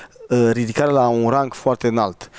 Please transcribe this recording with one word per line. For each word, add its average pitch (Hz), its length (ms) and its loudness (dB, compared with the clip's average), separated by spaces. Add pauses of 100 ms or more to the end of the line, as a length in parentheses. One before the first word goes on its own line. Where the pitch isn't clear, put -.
(280)
uh, 120 240 2
ridicarea 120 400 -2
la 131 160 4
un 117 200 0
rang 131 260 0
foarte 123 320 -2
înalt. 113 520 -2